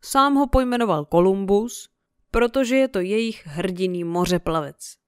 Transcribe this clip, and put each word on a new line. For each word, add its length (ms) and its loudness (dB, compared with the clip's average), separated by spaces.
Sám 340 2
ho 120 2
pojmenoval 580 0
Kolumbus, 840 0
protože 440 0
je 120 4
to 120 -4
jejich 480 -4
hrdinný 560 -4
mořeplavec. 920 -4